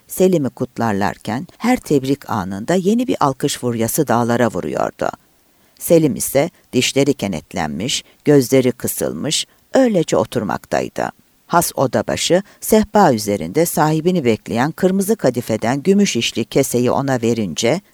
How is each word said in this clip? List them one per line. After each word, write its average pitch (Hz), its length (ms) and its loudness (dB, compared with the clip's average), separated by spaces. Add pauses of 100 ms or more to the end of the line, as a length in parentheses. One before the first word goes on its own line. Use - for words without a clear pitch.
Selim'i 175 400 2
kutlarlarken 110 1000 -4 (120)
her 247 180 0
tebrik 139 540 -2
anında 98 440 -4
yeni 208 320 0
bir 262 140 -2
alkış 139 380 -2
furyası 117 500 -2
dağlara 120 420 2
vuruyordu. 78 600 -4 (680)
Selim 160 380 2
ise 147 340 -2 (220)
dişleri 135 420 2
kenetlenmiş, 87 880 -6 (200)
gözleri 131 480 4
kısılmış, 82 760 -6 (280)
öylece 220 420 2
oturmaktaydı. 69 960 -2 (360)
Has - 280 0
odabaşı 135 680 0 (180)
sehpa 208 520 4
üzerinde 101 540 -2
sahibini 160 580 0
bekleyen 117 460 0
kırmızı 190 460 0
kadifeden 120 640 -2
gümüş 196 340 2
işli 117 280 -2
keseyi 123 460 0
ona 131 320 0
verince 113 580 0 (140)